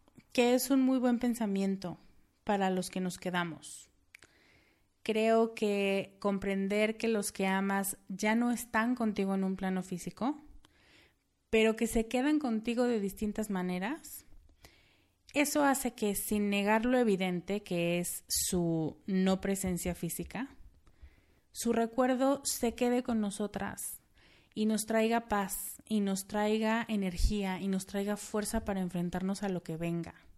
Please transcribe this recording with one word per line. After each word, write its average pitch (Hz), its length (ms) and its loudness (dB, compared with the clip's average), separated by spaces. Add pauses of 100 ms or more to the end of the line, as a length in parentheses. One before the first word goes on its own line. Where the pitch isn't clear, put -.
(340)
que 240 200 4
es 254 160 2
un 269 120 6
muy 262 180 4
buen 240 200 2
pensamiento 196 800 -2 (440)
para 196 260 2
los 185 200 -2
que 190 100 -4
nos 185 180 -4
quedamos. 175 720 -6 (1120)
Creo 226 500 4
que 202 680 0
comprender 196 800 0
que 226 100 -2
los 214 240 0
que 190 160 0
amas 196 500 0 (120)
ya 214 260 0
no 240 160 2
están 233 440 -2
contigo 202 400 0
en 190 80 0
un 190 120 0
plano 185 280 -2
físico, 190 600 -6 (1040)
pero 220 260 6
que 226 120 0
se 226 200 0
quedan 285 320 2
contigo 240 460 0
de 240 140 2
distintas 202 500 -4
maneras, 185 760 -4 (1080)
eso 294 300 2
hace 277 300 2
que, 208 220 -2
sin 208 340 0
negar 208 360 2
lo 254 120 4
evidente 190 680 0
que 175 360 0
es - 280 -6
su 165 760 0
no 190 340 2
presencia 185 540 -2
física, 180 640 -8 (960)
su 233 220 0
recuerdo 254 720 2
se 233 300 -2
quede 247 260 2
con 233 180 -2
nosotras 202 840 -6 (500)
y 214 140 0
nos 214 180 0
traiga 226 420 2
paz, 202 280 -2 (320)
y 214 140 2
nos 196 260 0
traiga 214 600 0
energía, 190 720 0
y 190 80 -4
nos 190 200 -2
traiga 202 280 -2
fuerza 208 480 -4
para 190 160 -2
enfrentarnos 180 640 -2
a 202 80 -2
lo 180 140 -4
que 160 120 -8
venga. 170 380 -4 (240)